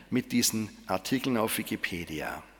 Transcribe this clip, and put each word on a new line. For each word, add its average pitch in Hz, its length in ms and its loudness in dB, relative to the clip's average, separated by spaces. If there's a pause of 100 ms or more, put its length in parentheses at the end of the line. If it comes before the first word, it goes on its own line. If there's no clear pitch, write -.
(100)
mit 123 220 0
diesen 113 380 4 (160)
Artikeln 123 500 0
auf 110 200 2
Wikipedia. 85 840 -4 (180)